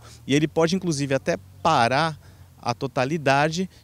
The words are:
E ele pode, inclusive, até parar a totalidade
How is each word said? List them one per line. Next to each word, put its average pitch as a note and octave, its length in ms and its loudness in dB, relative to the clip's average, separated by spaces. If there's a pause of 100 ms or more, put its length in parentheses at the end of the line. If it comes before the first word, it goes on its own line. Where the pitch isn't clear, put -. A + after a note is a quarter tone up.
(260)
E C3 80 0
ele D3 120 2
pode, E3 300 0
inclusive, C#3+ 380 -4
até E3+ 240 -4 (240)
parar D3 560 2 (420)
a A#2 140 -4
totalidade C#3+ 960 -2 (140)